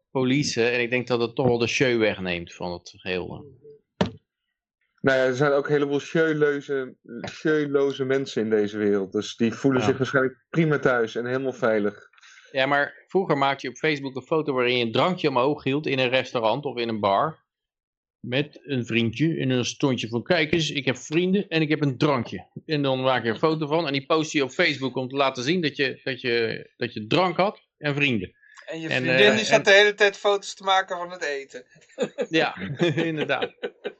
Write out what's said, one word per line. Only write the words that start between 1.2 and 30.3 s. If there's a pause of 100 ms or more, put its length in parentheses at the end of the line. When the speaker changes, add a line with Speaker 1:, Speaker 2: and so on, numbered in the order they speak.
Speaker 1:
het
toch
wel
de
show
wegneemt
van
het
geheel. (1600)
Speaker 2:
Nou
ja,
er
zijn
ook
een
heleboel
sjeuloze, (340)
sjeuloze
mensen
in
deze
wereld.
Dus
die
voelen
Speaker 1:
Ja.
Speaker 2:
zich
waarschijnlijk
prima
thuis
en
helemaal
veilig. (420)
Speaker 1:
Ja,
maar
vroeger
maakte
je
op
Facebook
een
foto
waarin
je
een
drankje
omhoog
hield
in
een
restaurant
of
in
een
bar. (800)
Met
een
vriendje
en
dan
stond
je
van,
"Kijk
eens,
ik
heb
vrienden
en
ik
heb
een
drankje." (200)
En
dan
maak
je
een
foto
van
en
die
post
je
op
Facebook
om
te
laten
zien
dat
je,
dat
je,
dat
je
drank
had (160)
en
vrienden. (300)
Speaker 3:
En
je
Speaker 1:
En,
Speaker 3:
vriendin
Speaker 1:
eh,
Speaker 3:
die
zat
Speaker 1:
en
Speaker 3:
de
hele
tijd
foto's